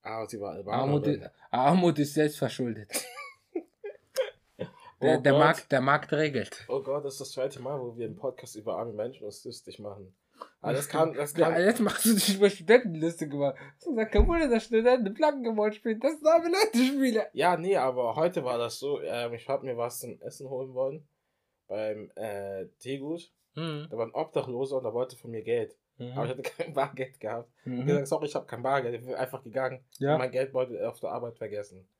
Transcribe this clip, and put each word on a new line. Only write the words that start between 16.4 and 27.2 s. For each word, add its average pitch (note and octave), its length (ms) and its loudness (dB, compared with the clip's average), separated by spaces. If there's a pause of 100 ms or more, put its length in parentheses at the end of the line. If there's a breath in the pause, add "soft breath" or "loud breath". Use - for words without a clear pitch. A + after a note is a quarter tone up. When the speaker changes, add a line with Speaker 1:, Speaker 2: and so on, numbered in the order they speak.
Speaker 2:
Leute F#4+ 340 4
Spiele. C4 480 2
Speaker 1:
Ja, E3+ 240 4
nee, F3+ 220 2
aber B2 360 0
heute E3 300 0
war A#2+ 140 -2
das A#2 200 -4
so. C#3 220 -4
Ähm, A#2 320 -4
ich A#2 160 -12
hab C3+ 140 -2
mir C3 160 -6
was A#2+ 220 -4
zum A#2+ 200 -12
Essen C3 300 -12
holen C3 240 -8
wollen C#3 340 -4 (580)
beim, G#2+ 500 -6
äh, G2 500 -6 (120)
Teegut. C#3 540 -8 (220)
Speaker 2:
Mhm. D#3 360 -8
Speaker 1:
Da A2 60 -10
war A#2 80 -2
ein - 100 -8
Obdachloser C3+ 640 -2
und B2+ 80 -2
der G#2+ 80 -4
wollte B2+ 240 -4
von - 140 -16
mir A2+ 120 -8
Geld. A2+ 360 -2 (180)
Speaker 2:
Mhm. B2 160 -12
Speaker 1:
Aber B2 140 -2
ich B2 60 -4
hatte C3+ 100 -8
kein E3+ 320 -8
Bargeld C3+ 440 -4
gehabt. A#2 300 -8 (160)